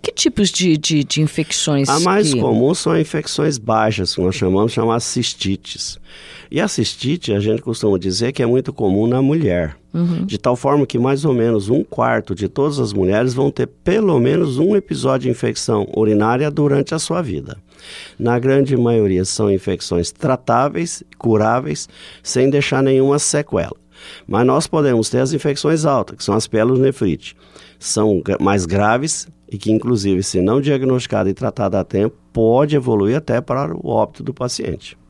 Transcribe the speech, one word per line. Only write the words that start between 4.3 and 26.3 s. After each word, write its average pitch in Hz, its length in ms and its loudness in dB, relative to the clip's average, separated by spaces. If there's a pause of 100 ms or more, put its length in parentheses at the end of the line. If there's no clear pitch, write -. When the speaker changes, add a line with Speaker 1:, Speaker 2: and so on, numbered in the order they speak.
Speaker 2:
chamamos, 98 380 2
chamamos 117 320 0
cistites. - 960 -6 (500)
E 139 100 -2
a 202 80 0
cistite, 131 640 -4
a 101 80 2
gente 110 220 0
costuma 110 380 0
dizer 98 320 -2
que 135 100 -4
é 123 60 2
muito 127 260 0
comum 101 320 0
na 127 160 2
mulher. 98 560 0 (160)
Speaker 1:
Uhum. 170 320 -2
Speaker 2:
De 107 140 -6
tal 123 160 0
forma 139 320 0
que - 100 -4
mais 135 260 0
ou 151 100 2
menos 113 360 0
um 147 140 2
quarto 117 500 -2
de 98 160 -4
todas 143 300 -2
as 113 120 -2
mulheres 104 440 0
vão 135 160 0
ter - 160 -4
pelo 185 520 0
menos 139 380 2
um 185 180 2
episódio 135 500 -2
de 127 40 2
infecção 113 680 -2
urinária 110 540 2
durante 143 460 0
a 160 40 -2
sua 170 220 -4
vida. 85 340 -8 (640)
Na 120 220 0
grande 135 360 2
maioria 110 500 2
são 104 260 0
infecções 90 600 -2
tratáveis, 135 920 -2 (160)
curáveis, 117 680 0 (360)
sem 131 260 0
deixar 139 320 0
nenhuma 135 380 2
sequela. 147 560 -2 (520)
Mas 113 180 2
nós 135 220 2
podemos 131 420 2
ter 127 100 0
as 131 120 0
infecções 151 540 0
altas, 135 320 0
que - 80 -12
são 101 100 0